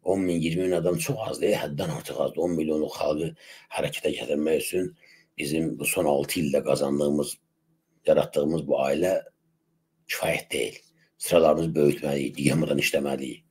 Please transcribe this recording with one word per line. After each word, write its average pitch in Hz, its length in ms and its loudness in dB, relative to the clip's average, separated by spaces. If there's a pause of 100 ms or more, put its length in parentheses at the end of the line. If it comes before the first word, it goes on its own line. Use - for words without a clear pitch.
On 95 160 2
min, 87 220 0
iyirmi 82 220 0
min 185 80 2
adam 90 260 2
çox 120 200 -2 (120)
az - 120 -6
deyil, - 220 2
həddən - 340 -4
artıq - 260 -10
azdır. - 140 -4
On 85 140 0
milyonluq 78 480 -2
xalqı 76 360 -2 (400)
hərəkətə - 340 -4 (100)
gətirmək 76 380 0
üçün 90 380 -2 (420)
bizim 78 420 -2
bu 73 60 -4
son 90 200 0
altı 71 340 2
ildə 71 280 2
qazandığımız, 71 720 0 (680)
yaratdığımız 76 600 2
bu 69 80 2 (120)
ailə 82 260 2 (960)
kifayət - 420 -4
deyil. 64 240 -2 (420)
Sıralarımızı 82 640 4
böyütməliyik, 71 680 2
yığmadan 73 300 2
işləməliyik. 69 720 -2